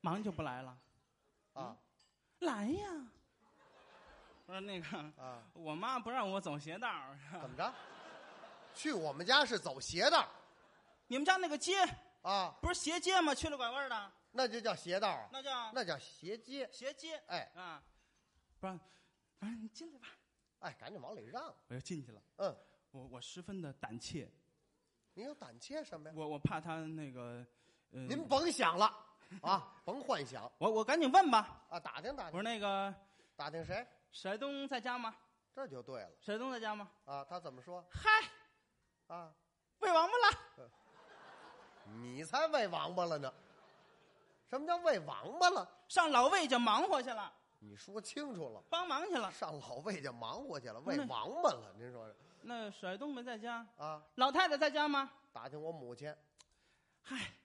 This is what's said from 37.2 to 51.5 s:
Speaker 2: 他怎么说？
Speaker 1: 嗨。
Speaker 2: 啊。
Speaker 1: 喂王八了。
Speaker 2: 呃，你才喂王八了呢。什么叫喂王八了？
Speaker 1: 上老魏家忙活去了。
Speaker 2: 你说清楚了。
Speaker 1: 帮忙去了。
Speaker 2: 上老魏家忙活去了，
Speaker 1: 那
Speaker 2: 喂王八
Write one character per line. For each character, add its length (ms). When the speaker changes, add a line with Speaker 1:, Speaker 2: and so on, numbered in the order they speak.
Speaker 2:
他 100
怎 140
么 80
说？ 300
Speaker 1:
嗨。 200
Speaker 2:
啊。 240
Speaker 1:
喂 120
王 160
八 40
了。 260
Speaker 2:
呃， 140
你 240
才 220
喂 220
王 280
八 80
了 140
呢。 120
什 100
么 80
叫 120
喂 220
王 380
八 120
了？ 180
Speaker 1:
上 220
老 180
魏 200
家 100
忙 260
活 180
去 80
了。 200
Speaker 2:
你 180
说 240
清 340
楚 140
了。 220
Speaker 1:
帮 180
忙 200
去 80
了。 140
Speaker 2:
上 300
老 140
魏 160
家 100
忙 320
活 160
去 100
了， 180
Speaker 1:
那 100
Speaker 2:
喂 100
王 240
八 80